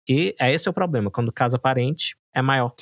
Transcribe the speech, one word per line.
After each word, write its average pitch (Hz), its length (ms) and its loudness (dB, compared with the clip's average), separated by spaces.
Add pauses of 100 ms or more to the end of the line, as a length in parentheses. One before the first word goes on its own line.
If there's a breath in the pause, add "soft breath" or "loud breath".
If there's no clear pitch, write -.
e 156 300 0
é 127 120 2
esse 160 160 -2
o 180 60 0
problema: 143 360 -2
quando 117 220 -2
casa 123 260 0
parente, 131 600 -2 (180)
é 131 60 0
maior, 131 400 0